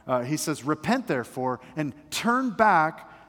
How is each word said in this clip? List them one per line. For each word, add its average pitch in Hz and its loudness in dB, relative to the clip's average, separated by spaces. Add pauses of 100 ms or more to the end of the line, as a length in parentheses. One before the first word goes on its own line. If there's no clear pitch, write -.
Uh, 127 0
he 143 -2
says, 147 -4
"Repent, 202 -2
therefore, 127 -2 (160)
and 151 -4 (160)
turn 247 0
back, 160 2 (180)